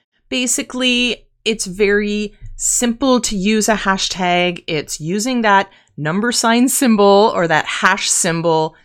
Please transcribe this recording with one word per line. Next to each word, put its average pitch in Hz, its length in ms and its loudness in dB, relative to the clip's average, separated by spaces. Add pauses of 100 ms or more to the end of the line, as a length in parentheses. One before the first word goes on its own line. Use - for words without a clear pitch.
(300)
basically, 247 1000 -2 (160)
it's 220 220 -4
very 208 680 -2 (220)
simple 247 640 0
to 220 160 -6
use 208 320 0
a 220 60 2
hashtag. 180 920 -2
It's 156 340 -6
using 214 420 -4
that 196 280 2 (280)
number 196 340 -2
sign 240 360 2
symbol 208 640 4
or 175 120 0
that 160 200 0
hash - 420 0
symbol 165 680 0 (100)